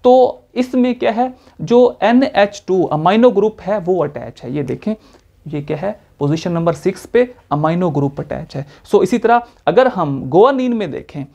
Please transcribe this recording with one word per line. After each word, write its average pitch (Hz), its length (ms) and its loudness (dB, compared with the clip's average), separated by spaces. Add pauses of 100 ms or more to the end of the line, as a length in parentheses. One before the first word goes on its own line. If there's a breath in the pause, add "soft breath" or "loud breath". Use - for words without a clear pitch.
तो 247 340 4 (160)
इसमें 247 440 -2
क्या 226 120 -2
है, 254 240 -2 (260 soft breath)
जो 240 420 4
एनएच 208 640 2
टू 185 180 0
अमीनो 190 460 2
ग्रुप 208 300 0
है, 175 180 -4
वो 170 260 -2
अटैच 120 380 -10
है। 127 120 -8
ये 147 80 -4
देखें, 147 320 -6 (540 soft breath)
ये 147 140 -8
क्या 151 140 -6
है, 190 240 -8 (180)
पोजीशन 160 340 -2
नंबर 165 200 0
सिक्स - 340 -6
पे 247 280 0 (180)
अमीनो 165 380 0
ग्रुप 143 300 -2
अटैच 143 360 -10
है। 135 100 -10 (260 soft breath)
So, 208 100 4
इसी 233 160 0
तरह 233 240 2 (240 loud breath)
अगर 254 220 4
हम 139 420 -4
guanine 247 440 4
में 196 160 -6
देखें, 127 340 -12 (100 soft breath)